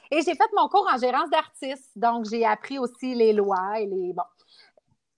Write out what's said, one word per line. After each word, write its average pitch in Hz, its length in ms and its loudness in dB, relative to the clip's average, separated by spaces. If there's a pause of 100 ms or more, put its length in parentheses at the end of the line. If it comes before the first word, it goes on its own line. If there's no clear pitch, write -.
(100)
Et 311 120 0
j'ai 330 120 -2
fait 403 220 2
mon 311 120 2
cours 381 240 2
en 269 40 2
gérance 254 320 0
d'artistes. 285 680 -4
Donc, 233 340 0
j'ai 226 160 0
appris 214 320 -2
aussi 254 360 -6
les 226 180 6
lois 202 480 0
et 208 60 -4
les, 185 260 -4
bon. 175 100 -6 (960)